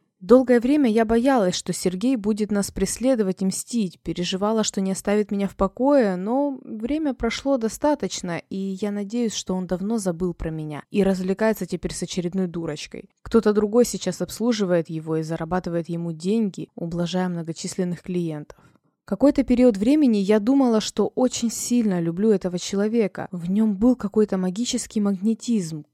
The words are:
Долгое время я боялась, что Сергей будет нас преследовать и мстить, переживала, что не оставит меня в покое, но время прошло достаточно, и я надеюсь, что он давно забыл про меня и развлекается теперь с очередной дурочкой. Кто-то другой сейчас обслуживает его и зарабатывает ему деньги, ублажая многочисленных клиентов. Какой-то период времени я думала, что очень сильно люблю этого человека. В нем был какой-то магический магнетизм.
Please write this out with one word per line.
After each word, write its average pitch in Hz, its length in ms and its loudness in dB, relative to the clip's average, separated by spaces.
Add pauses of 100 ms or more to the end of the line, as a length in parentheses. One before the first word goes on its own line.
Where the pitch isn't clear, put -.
(180)
Долгое 240 400 6
время 262 320 2
я 226 140 4
боялась, 233 500 2
что - 180 -6
Сергей 190 440 -2
будет 208 340 -2
нас 202 200 0
преследовать 202 720 0
и 190 40 2
мстить, 190 540 -4
переживала, 190 640 -2
что - 160 -4
не 190 100 0
оставит 202 400 0
меня 196 160 -2
в - 80 -6
покое, 226 640 2
но 254 480 -2
время 254 500 -4
прошло 269 440 -2
достаточно, 196 800 -2 (120)
и 196 60 -8
я 196 340 -4
надеюсь, 208 440 -2
что - 200 -4
он 185 120 -4
давно 190 320 -2
забыл 180 360 -2
про 170 160 -6
меня 151 400 -8
и 196 140 4
развлекается 190 640 0
теперь 175 260 -6
с - 100 -8
очередной 180 460 -4
дурочкой. 160 640 -10 (120)
Кто-то 214 300 4
другой 208 320 4
сейчас 185 380 -4
обслуживает 190 640 0
его 160 300 -4
и 160 40 -2
зарабатывает 165 640 -4
ему 170 240 -6
деньги, 180 640 -2
ублажая 175 540 -2
многочисленных 170 760 -6
клиентов. 165 560 -6 (460)
Какой-то 277 380 2
период 247 340 4
времени 247 400 4
я 202 240 4
думала, 247 400 4
что - 340 -2
очень 247 360 0
сильно 214 500 0
люблю 170 300 2
этого 180 280 0
человека. 208 760 -2
В 175 180 -6
нем 214 260 2
был 247 200 4
какой-то 208 420 0
магический 208 640 -4
магнетизм. 202 920 -2